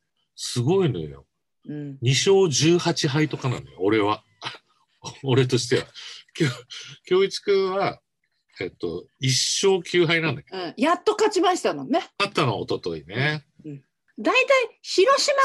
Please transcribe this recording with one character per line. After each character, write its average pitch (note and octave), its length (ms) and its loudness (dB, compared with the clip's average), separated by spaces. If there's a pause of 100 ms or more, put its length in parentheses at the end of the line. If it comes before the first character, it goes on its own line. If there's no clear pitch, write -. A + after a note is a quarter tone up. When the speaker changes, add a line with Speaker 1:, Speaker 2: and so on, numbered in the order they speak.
(340)
Speaker 1:
す - 260 -6
ご F3+ 240 2
い C#3+ 60 2
の F#2 100 -4
よ。 C#2+ 240 -12 (440)
Speaker 2:
う D3 40 -10
ん。 D3 300 -10
Speaker 1:
二 A#2+ 120 2
勝 F#3+ 360 4
十 D#3+ 280 2
八 E3+ 280 -2
敗 D3+ 220 0
と - 80 -8
か C3+ 120 -6
な F#2+ 120 -4
の - 100 -18
よ、 - 80 -20
俺 G#2 220 2
は。 G#2 240 -2 (180)
<laughs> - 800 -18
俺 C3 240 4
と B2+ 100 0
し - 120 -4
て - 100 2
は。 - 80 -6 (480)
き F3 100 0
ょ-、 C#3 40 2 (600)
恭 F#3+ 160 4
一 F#3+ 160 -2
く G3+ 120 0
ん F#3+ 200 2
は、 G3 280 -2 (600)
え F#2 60 -4
っ E2+ 40 -10
と、 E2+ 360 -8 (140)
一 C3 100 0 (340)
勝 F#3+ 180 2
九 F3 240 2
敗 E3 140 2
な D#3+ 120 0
ん - 40 -6
だ - 60 -14
け - 80 -20
ど。 F#3+ 80 -10
Speaker 2:
う F3+ 80 -8
ん。 - 100 -12
や D4+ 180 2
っ F4 100 -4
と A4 80 4
勝 G#4+ 200 2
ち F#4 80 0
ま F4+ 160 4
し - 60 -8
た F#3+ 120 0
も C#3 100 -8
ん C3+ 40 -8
ね。 A#3+ 120 0 (180)
Speaker 1:
勝 G3 140 -2
っ - 20 -18
た D#3+ 100 2
の G#2+ 140 0
は - 20 -6
一 F2+ 160 -4
昨 E2 220 -6
日 C#2+ 80 -16
ね。 C#3+ 400 -4 (180)
Speaker 2:
う D#3 40 -14
ん。 D3+ 40 -12
う - 40 -14
ん。 C#3 80 -20 (340)
大 D#4+ 160 0
体、 B4+ 480 2
広 B4 400 4
島 C#5 120 0 (100)